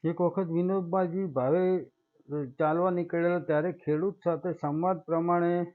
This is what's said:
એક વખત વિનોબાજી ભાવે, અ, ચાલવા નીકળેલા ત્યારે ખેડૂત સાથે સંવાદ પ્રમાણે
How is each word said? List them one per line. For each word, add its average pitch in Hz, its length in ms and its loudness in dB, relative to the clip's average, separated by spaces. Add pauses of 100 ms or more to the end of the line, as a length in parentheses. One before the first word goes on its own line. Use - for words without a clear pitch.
એક 170 120 -2
વખત 175 260 0
વિનોબાજી 180 760 0
ભાવે, 160 640 0 (400)
અ, 147 140 -4 (140)
ચાલવા 165 300 2
નીકળેલા 175 500 0
ત્યારે 160 320 0
ખેડૂત 165 520 -2
સાથે 170 300 -2
સંવાદ 160 460 -2
પ્રમાણે 175 760 0